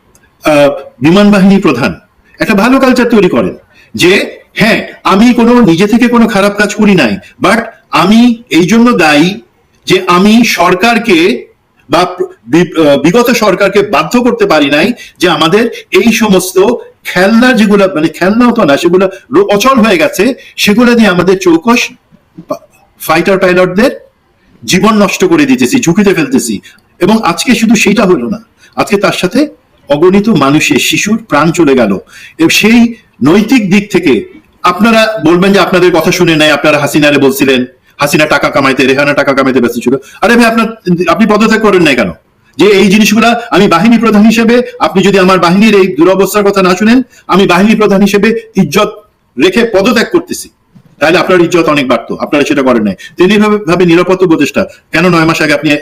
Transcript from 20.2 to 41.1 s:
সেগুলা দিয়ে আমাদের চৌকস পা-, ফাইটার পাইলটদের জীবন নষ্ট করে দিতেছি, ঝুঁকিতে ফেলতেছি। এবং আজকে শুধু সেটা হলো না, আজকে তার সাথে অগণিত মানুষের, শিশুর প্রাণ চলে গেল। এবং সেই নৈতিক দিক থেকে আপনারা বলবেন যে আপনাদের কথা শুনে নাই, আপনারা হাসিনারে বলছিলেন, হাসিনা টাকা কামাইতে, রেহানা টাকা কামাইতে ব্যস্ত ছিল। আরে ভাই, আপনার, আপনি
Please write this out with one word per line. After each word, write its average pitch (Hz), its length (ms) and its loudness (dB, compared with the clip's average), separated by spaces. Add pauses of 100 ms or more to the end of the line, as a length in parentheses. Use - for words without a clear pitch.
সেগুলা 240 380 2
দিয়ে 226 140 2
আমাদের 180 300 0
চৌকস 233 500 0 (600)
পা-, - 80 -10 (440)
ফাইটার 170 380 -2
পাইলটদের 185 520 0 (720)
জীবন 202 380 0
নষ্ট 190 220 -2
করে 160 220 0
দিতেছি, 131 340 0
ঝুঁকিতে 180 340 0
ফেলতেছি। 135 460 -4 (380)
এবং 220 240 0
আজকে 175 320 -2
শুধু 226 200 0
সেটা 208 300 0
হলো 147 240 0
না, - 160 -8 (320)
আজকে 156 200 -2
তার 202 160 -2
সাথে 262 360 -2 (400)
অগণিত 185 400 2
মানুষের, 147 500 0
শিশুর 202 500 -4
প্রাণ 151 240 0
চলে 156 220 2
গেল। 104 240 0 (400)
এবং 160 100 2
সেই 233 460 2 (300)
নৈতিক 202 460 0
দিক 202 220 0
থেকে 131 440 -2 (260)
আপনারা 220 640 0
বলবেন 180 260 2
যে 196 80 2
আপনাদের 180 320 0
কথা 170 200 0
শুনে 165 240 0
নাই, 151 140 2
আপনারা 147 280 0
হাসিনারে 147 400 0
বলছিলেন, 131 460 0 (340)
হাসিনা 151 280 -2
টাকা 147 240 -2
কামাইতে, 135 360 -2
রেহানা 143 280 0
টাকা 139 200 -2
কামাইতে 131 260 0
ব্যস্ত 117 180 -2
ছিল। 123 180 -2 (240)
আরে 233 160 0
ভাই, 240 80 2
আপনার, 226 220 0 (420)
আপনি 180 180 0